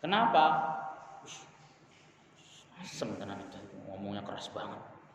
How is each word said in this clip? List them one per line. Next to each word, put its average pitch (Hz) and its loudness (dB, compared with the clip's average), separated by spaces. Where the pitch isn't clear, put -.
Kenapa? 208 6
Asem 131 -4
tenan 98 -8
itu, - -14
ngomongnya 101 -8
keras 101 -8
banget. - -8